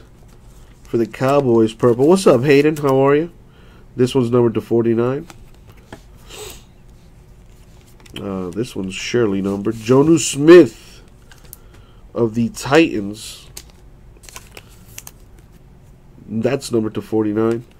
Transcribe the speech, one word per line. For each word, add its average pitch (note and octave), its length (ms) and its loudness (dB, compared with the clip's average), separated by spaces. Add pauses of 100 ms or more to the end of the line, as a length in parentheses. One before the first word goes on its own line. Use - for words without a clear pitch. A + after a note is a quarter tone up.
(840)
for - 140 -6
the A2+ 80 0
Cowboys, B2 680 0
purple. B2 340 2
What's F#3+ 180 2
up, D3 180 4
Hayden? D3 340 2
How C3+ 280 0
are C#3 80 2
you? D#3+ 180 -2 (680)
This B2+ 180 -2
one's A#2+ 160 0
numbered A#2+ 220 2
to A2+ 80 -4
forty-nine. A#2 680 -2 (3000)
Uh, F#2+ 300 -8
this G#2+ 240 -8
one's F#2+ 180 -10
surely G2+ 480 -2
numbered. G2+ 340 -6
Jonnu C3+ 420 2
Smith D3+ 840 4 (1120)
of A2 220 -4
the A#2 140 -2
Titans. A2 1000 -2 (2750)
That's A#2+ 460 -6
numbered A2 220 -4
to G#2 80 -8
forty-nine. A2 640 -2 (140)